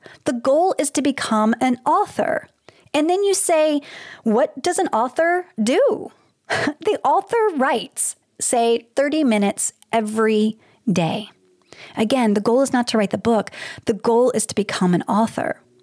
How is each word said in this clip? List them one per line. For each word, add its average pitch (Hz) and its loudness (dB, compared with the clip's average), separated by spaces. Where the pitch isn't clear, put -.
The 294 0
goal 277 2
is 302 -2
to 285 0
become 226 0
an 254 0
author. - -2
And 302 2
then 392 0
you 392 2
say, 311 2
"What 233 0
does 349 -2
an 349 0
author 330 0
do?" 349 0
<laughs> - -14
The - -2
author 381 0
writes, - -2
say, 233 0
thirty 294 0
minutes 208 0
every 220 0
day. 175 -2
Again, 226 2
the 208 2
goal 240 2
is 269 0
not 240 0
to 226 0
write 202 0
the 214 -4
book. 220 0
The 226 0
goal 233 2
is - -2
to - -10
become 185 0
an - 0
author. - -2